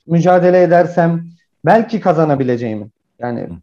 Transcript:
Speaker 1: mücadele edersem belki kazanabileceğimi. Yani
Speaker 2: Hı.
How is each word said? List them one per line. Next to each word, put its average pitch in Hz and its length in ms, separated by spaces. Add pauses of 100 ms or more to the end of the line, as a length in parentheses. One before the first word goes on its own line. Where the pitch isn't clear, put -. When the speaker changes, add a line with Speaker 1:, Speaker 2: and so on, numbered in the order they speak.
Speaker 1:
mücadele 180 560
edersem 170 600 (400)
belki 214 340
kazanabileceğimi. 123 880 (320)
Yani 120 220
Speaker 2:
Hı. 92 80 (120)